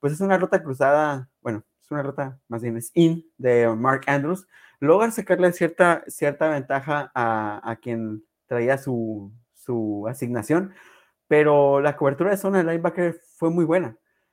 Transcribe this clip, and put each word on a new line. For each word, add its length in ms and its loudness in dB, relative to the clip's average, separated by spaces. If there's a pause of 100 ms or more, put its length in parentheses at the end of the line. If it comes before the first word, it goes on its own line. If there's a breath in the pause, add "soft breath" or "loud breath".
pues 120 -2
es 80 -8
una 160 2
ruta 260 0
cruzada, 680 0 (100)
bueno, 240 -6 (160)
es 100 -20
una 120 -4
ruta 360 -8 (100)
más 120 -8
bien 160 -4
es 180 -10
in 300 4 (140)
de 300 4
Mark 380 0
Andrews. 400 -2 (340 soft breath)
Logra 300 4
sacarle 420 0
cierta, 560 2
cierta 420 -2
ventaja 640 -4
a, 500 -2
a 120 -6
quien 460 -8 (240)
traía 300 0
su, 560 -6 (220)
su 520 -6
asignación, 680 -4 (520 loud breath)
pero 540 4
la 160 0
cobertura 340 0
de 60 2
zona 220 0
del 80 2
linebacker 560 -2 (140)
fue 120 -2
muy 160 2
buena. 320 0 (360)